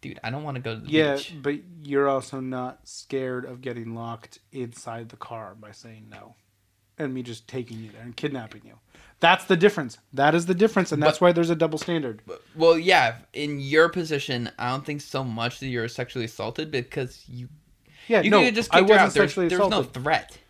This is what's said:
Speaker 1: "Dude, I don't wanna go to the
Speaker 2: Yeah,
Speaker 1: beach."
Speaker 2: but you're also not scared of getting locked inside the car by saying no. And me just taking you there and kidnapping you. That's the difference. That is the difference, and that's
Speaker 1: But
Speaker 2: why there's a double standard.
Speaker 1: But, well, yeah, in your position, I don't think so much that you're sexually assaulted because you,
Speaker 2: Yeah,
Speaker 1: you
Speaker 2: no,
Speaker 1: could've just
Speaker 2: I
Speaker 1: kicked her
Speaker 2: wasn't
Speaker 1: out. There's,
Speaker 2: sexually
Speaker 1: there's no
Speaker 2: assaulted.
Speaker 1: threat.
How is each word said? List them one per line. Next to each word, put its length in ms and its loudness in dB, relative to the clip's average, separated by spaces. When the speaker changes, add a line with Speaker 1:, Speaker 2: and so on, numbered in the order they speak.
Speaker 1:
"Dude, 220 -16
I 80 -8
don't 140 -10
wanna 160 -10
go 160 -8
to 60 -14
the 60 -14
Speaker 2:
Yeah, 280 2
Speaker 1:
beach." 260 -10
Speaker 2:
but 140 -4
you're 260 0
also 300 -4
not 480 -10
scared 580 -8
of 160 -16
getting 360 -10
locked 420 -14
inside 560 -12
the 80 -20
car 400 -14
by 160 -20
saying 360 -20
no. 280 -20
And 160 -6
me 120 -8
just 240 -14
taking 320 -10
you 100 -16
there 120 -20
and 140 -16
kidnapping 480 -8
you. 140 -20
That's 280 4
the 100 4
difference. 420 2
That 240 4
is 100 0
the 80 0
difference, 380 2
and 100 0
that's 160 4
Speaker 1:
But 80 6
Speaker 2:
why 60 8
there's 180 2
a 60 0
double 220 -2
standard. 460 -6
Speaker 1:
But, 160 -16
well, 240 6
yeah, 380 4
in 260 -6
your 300 4
position, 720 -4
I 100 -2
don't 160 -6
think 140 -8
so 240 -6
much 340 -6
that 80 -12
you're 220 -4
sexually 380 -6
assaulted 440 -8
because 580 -6
you, 200 -14
Speaker 2:
Yeah, 140 4
Speaker 1:
you 100 2
Speaker 2:
no, 100 8
Speaker 1:
could've 140 4
just 200 -2
Speaker 2:
I 60 10
Speaker 1:
kicked 100 6
her 40 10
Speaker 2:
wasn't 140 8
Speaker 1:
out. 60 -4
There's, 160 4
Speaker 2:
sexually 180 0
Speaker 1:
there's 120 0
no 80 4
Speaker 2:
assaulted. 260 -2
Speaker 1:
threat. 440 -4